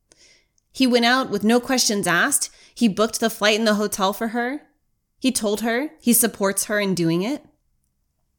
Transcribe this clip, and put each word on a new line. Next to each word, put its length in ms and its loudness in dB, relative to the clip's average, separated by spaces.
He 140 0
went 200 4
out 240 2
with 140 -2
no 180 4
questions 440 -2
asked. 440 0
He 140 2
booked 340 0
the 80 2
flight 280 0
and 80 -2
the 100 4
hotel 360 -2
for 180 -6
her. 320 -6
He 140 0
told 300 -2
her 300 -2
he 100 2
supports 540 0
her 160 -2
in 120 0
doing 300 0
it. 220 -6